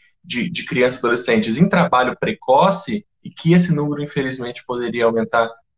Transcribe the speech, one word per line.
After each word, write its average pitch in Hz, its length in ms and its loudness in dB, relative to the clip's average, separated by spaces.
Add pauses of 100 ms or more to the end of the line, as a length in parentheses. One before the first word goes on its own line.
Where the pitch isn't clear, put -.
(240)
de, 120 240 -6
de - 160 -8
crianças 123 340 0
e - 20 -18
adolescentes 117 580 0
em 190 100 4
trabalho 127 500 0
precoce 131 840 0 (200)
e - 60 -16
que - 220 0
esse 175 220 4
número, 147 280 -2
infelizmente, 131 640 -6
poderia 120 420 -2
aumentar 113 440 0 (280)